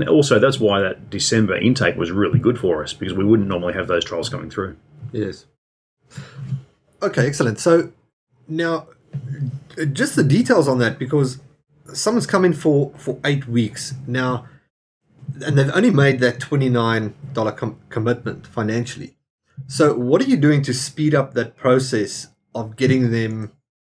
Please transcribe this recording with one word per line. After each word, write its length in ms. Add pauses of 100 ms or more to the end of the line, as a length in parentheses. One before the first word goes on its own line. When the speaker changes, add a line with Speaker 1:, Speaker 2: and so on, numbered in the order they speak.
Speaker 1:
and 60
also 300
that's 200
why 220
that 300
December 460
intake 400
was 140
really 280
good 200
for 240
us, 100
because 220
we 100
wouldn't 240
normally 260
have 140
those 160
trials 240
coming 220
through. 260 (360)
Speaker 2:
Yes. 340 (1600)
Okay, 240
excellent. 320
So 340 (560)
now, 400 (920)
uh, 40
just 320
the 80
details 420
on 120
that, 200
because 420 (520)
someone's 340
come 180
in 80
for, 440
for 280
eight 240
weeks 460 (120)
now, 400 (960)
and 160
they've 160
only 160
made 300
that 200
twenty-nine 720 (200)
dollar 180
com-, 280 (100)
commitment 560
financially. 680 (520)
So 300
what 260
are 40
you 100
doing 260
to 120
speed 400
up 200
that 220
process 720 (260)
of 220
getting 340
them 420 (480)